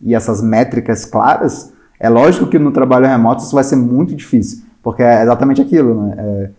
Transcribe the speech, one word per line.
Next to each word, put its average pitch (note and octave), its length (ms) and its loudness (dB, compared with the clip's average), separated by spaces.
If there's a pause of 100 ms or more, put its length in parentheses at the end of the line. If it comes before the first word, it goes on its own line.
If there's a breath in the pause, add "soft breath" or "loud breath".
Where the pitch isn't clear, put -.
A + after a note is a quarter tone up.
e A#2 120 -2
essas A2 280 -2
métricas A2+ 640 -2
claras, - 640 -2 (280 soft breath)
é A2+ 100 0
lógico C3 380 4
que E3 120 2
no D3 120 0
trabalho C3 340 2
remoto A#2+ 380 0
isso - 120 -4
vai C3+ 80 4
ser C3+ 140 0
muito B2+ 380 0
difícil, - 480 -4 (200 loud breath)
porque A#2 180 -4
é A#2+ 200 4
exatamente C3+ 400 2
aquilo, C3 400 0
né? G#2 160 -6
É, G2+ 420 -8